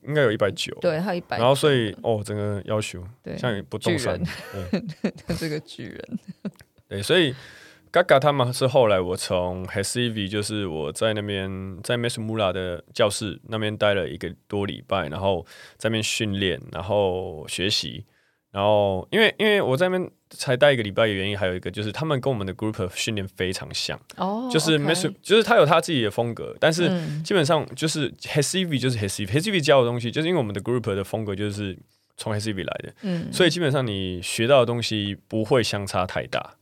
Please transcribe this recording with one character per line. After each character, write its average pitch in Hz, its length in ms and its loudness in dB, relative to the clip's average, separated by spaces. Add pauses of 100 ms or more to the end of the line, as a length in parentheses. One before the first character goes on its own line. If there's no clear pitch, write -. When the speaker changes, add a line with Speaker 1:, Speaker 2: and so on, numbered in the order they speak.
Speaker 1:
应 143 80 -4
该 151 80 6
有 110 100 6
一 110 40 0
百 101 140 4
九。 - 300 -6
Speaker 2:
对， 160 180 2
他 185 160 -2
一 175 60 -2
百 - 160 -6
九。 117 60 2
Speaker 1:
然 123 60 8
后 139 60 8
所 143 200 4
以， 107 280 2
哦， 107 220 0
整 104 120 -4
个 104 280 -2
要 107 160 0
求， 90 220 -8 (200)
Speaker 2:
对， 78 160 -10
Speaker 1:
像 110 300 -2
不 107 100 -8
动 160 200 0
山。 117 240 -2
Speaker 2:
巨 - 20 -2 (480)
人。 190 100 -2 (200)
Speaker 1:
对。 185 160 -2
Speaker 2:
<laughs> - 80 -18
他 170 80 -4
这 160 140 -4
个 151 120 -4
巨 - 240 -16
人。 - 340 -12 (680)
Speaker 1:
对， 101 140 -6
所 165 160 4
以 139 160 4 (560)
Gaga 165 280 6
他 143 140 4
们 123 200 2
是 131 140 0
后 123 220 6
来 98 120 6
我 92 160 -2
从 90 500 -2
Hesivi， 107 600 -2
就 104 140 -2
是 104 240 -4
我 76 260 -4
在 110 220 0
那 104 80 -2
边， 95 600 -4
在 123 140 -2
Mesumura 110 560 0
的 90 400 -4
教 110 160 4
室 104 400 -4
那 110 100 -4
边 107 180 -2
待 104 180 4
了 87 140 0
一 71 80 -8
个 - 180 -8 (120)
多 101 200 -2
礼 69 200 -8
拜， 90 220 -2
然 78 120 -6
后 95 260 0 (300)
在 113 120 -2
那 113 40 2
边 110 100 0
训 104 360 -2
练， 92 220 0 (120)
然 82 100 -8
后 92 680 -2
学 92 220 -2
习。 67 340 -4 (460)
然 98 120 -2
后 101 480 2
因 180 80 2
为， 214 200 4
因 214 80 2
为 208 160 4
我 127 120 2
在 180 140 2
那 185 80 0
边 185 140 -4 (180)
才 - 260 -2
待 143 200 6
一 - 20 2
个 117 60 -2
礼 101 100 -4
拜 113 140 4
的 - 20 2
原 98 180 0
因， 101 120 -2
还 98 80 0
有 90 80 0
一 90 40 -4
个 92 120 -6
就 104 120 -6
是 107 80 -4
他 135 140 -6
们 147 160 0
跟 139 100 0
我 127 60 0
们 98 100 -4
的 - 80 -4
group 107 400 -4
训 113 200 -4
练 98 140 -4
非 92 220 -2
常 92 220 -8
像。 - 260 -6 (200)
Speaker 2:
哦， 208 340 -4
Speaker 1:
就 160 80 4
是 160 140 2
Speaker 2:
OK。 147 100 2
Speaker 1:
Mesu-， 160 380 0
就 - 120 4
是 226 80 8
他 233 140 4
有 165 80 8
他 165 160 6
自 180 100 -6
己 135 120 2
的 101 80 0
风 117 240 -2
格， - 260 -10
但 156 100 6
是 170 200 0
Speaker 2:
嗯。 160 340 -4
Speaker 1:
基 208 80 -4
本 180 100 4
上 143 320 2
就 156 140 -2
是 151 240 -2
Hesivi 156 680 0
就 123 120 2
是 117 80 0
Hesivi，Hesivi 110 600 0
教 139 220 4
的 117 60 2
东 120 120 -2
西， 117 120 -4
就 147 100 -4
是 160 80 0
因 185 60 0
为 170 40 0
我 131 40 0
们 104 120 -4
的 101 60 -4
group 113 340 -2
的 98 80 -2
风 110 220 -6
格 101 100 -4
就 104 160 -4
是 98 240 -6 (440)
从 107 160 -4
Hesivi 104 240 -2
来 - 240 -6
的， - 180 -12
Speaker 2:
嗯。 180 320 -4
Speaker 1:
所 180 140 6
以 - 20 6
基 165 100 0
本 147 140 0
上 131 140 0
你 95 340 -4
学 - 260 -2
到 135 140 8
的 117 60 4
东 117 160 -2
西 101 340 -2 (120)
不 110 140 -2
会 120 200 4
相 101 240 -2
差 92 180 0
太 73 220 -4
大。 - 360 -6